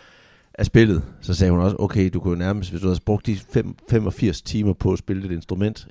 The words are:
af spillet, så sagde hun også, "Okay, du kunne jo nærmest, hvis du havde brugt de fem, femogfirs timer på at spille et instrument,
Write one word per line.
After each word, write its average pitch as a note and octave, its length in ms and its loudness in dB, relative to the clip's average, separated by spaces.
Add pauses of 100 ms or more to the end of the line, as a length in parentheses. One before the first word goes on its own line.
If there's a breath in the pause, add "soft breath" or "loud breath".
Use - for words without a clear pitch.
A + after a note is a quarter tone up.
(560 soft breath)
af - 120 -2
spillet, G#2+ 360 6 (180)
så F#2 140 -4
sagde F2+ 160 4
hun F2 100 4
også, F#2+ 180 2
"Okay, F#2+ 360 0
du F2+ 60 -4
kunne F#2 120 -2
jo E2+ 60 -4
nærmest, F#2 320 -4
hvis E2+ 120 -8
du F#2+ 60 -2
havde F2+ 180 0
brugt G#2+ 200 -2
de G#2+ 100 -2 (160)
fem, F#2 220 -2 (160)
femogfirs G#2 520 0
timer G#2 300 0
på F#2+ 200 0
at F2+ 60 -2
spille G2 260 -6
et F#2 60 -8
instrument, F#2 600 -6